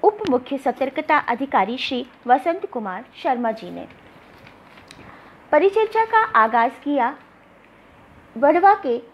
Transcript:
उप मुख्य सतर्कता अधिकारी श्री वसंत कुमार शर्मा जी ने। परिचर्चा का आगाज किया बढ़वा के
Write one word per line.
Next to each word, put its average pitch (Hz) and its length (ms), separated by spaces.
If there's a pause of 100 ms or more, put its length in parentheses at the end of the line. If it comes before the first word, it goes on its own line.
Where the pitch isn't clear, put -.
उप 415 140 (120)
मुख्य 262 280
सतर्कता 285 600 (120)
अधिकारी 240 480
श्री 254 280 (220)
वसंत 330 380
कुमार 214 400 (180)
शर्मा 240 280
जी 180 200
ने। 170 160 (1600)
परिचर्चा 427 540
का 440 160 (200)
आगाज 233 300 (120)
किया 285 320 (1200)
बढ़वा 330 400
के 262 220 (160)